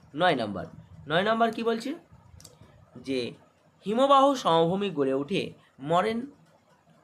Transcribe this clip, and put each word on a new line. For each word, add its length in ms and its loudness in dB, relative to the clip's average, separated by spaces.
নয় 220 2
নাম্বার, 300 -6
নয় 200 0
নাম্বার 280 2
কি 80 -6
বলছে? 260 -4
যে 220 -6
হিমবাহ 380 4
সমভূমি 560 2
গড়ে 240 0
ওঠে 280 -2
মরেন, 380 0